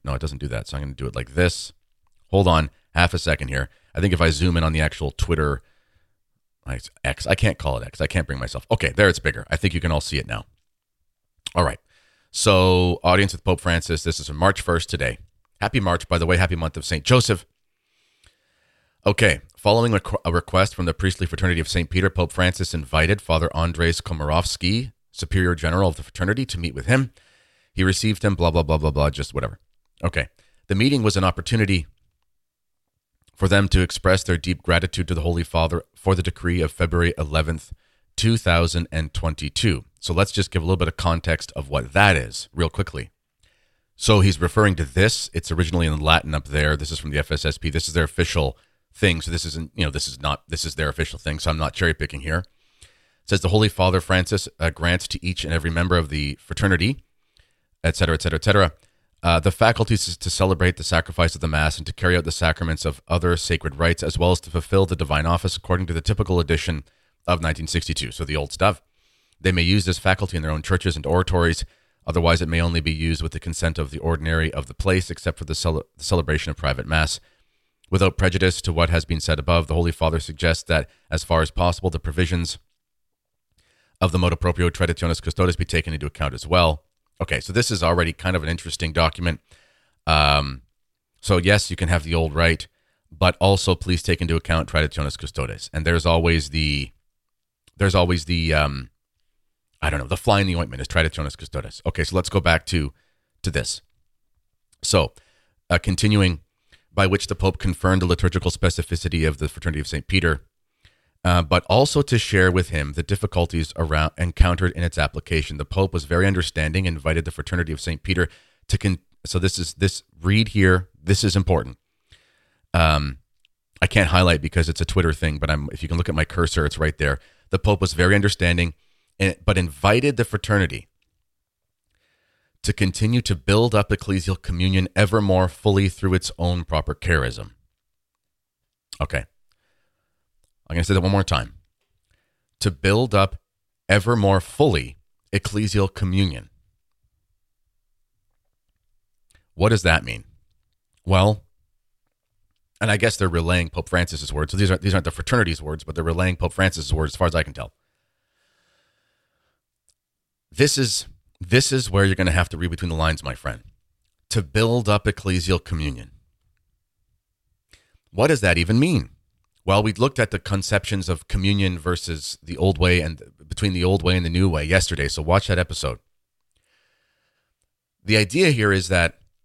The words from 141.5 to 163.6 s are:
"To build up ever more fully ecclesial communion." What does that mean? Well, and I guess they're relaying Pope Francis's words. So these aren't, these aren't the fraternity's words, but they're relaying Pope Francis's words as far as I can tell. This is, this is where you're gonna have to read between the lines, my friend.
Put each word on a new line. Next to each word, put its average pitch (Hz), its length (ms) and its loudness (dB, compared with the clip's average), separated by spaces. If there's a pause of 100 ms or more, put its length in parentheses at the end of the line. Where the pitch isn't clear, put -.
"To 101 100 0
build 101 420 0
up 98 220 2 (540)
ever 104 260 4
more 98 240 4
fully 82 580 0 (340)
ecclesial 101 640 -2
communion." 90 560 -2 (3000)
What 95 160 2
does 107 140 4
that 82 220 2
mean? 57 180 -10 (800)
Well, 95 380 4 (1400)
and 107 80 0
I 104 80 2
guess 110 200 2
they're 95 120 2
relaying 85 400 0
Pope - 200 -8
Francis's 85 440 -2
words. 76 180 -4
So 92 60 -2
these 95 140 4
aren't, 92 100 0
these 95 120 0
aren't 92 100 2
the 80 80 -4
fraternity's 82 500 0
words, 76 220 -8
but 76 120 -12
they're 82 80 -4
relaying 87 340 0
Pope 87 160 -2
Francis's 82 400 0
words 78 200 -2
as - 40 -16
far 90 100 2
as 82 80 -2
I 80 80 2
can 73 100 -10
tell. - 200 -14 (2750)
This 139 260 2
is, 127 300 -2 (320)
this 117 320 2
is 127 200 -2
where 98 120 4
you're 95 120 4
gonna 90 160 0
have 87 180 2
to - 80 -12
read 85 140 -4
between 85 180 -6
the 82 60 -4
lines, 80 260 0
my 65 140 -8
friend. 58 280 -10 (640)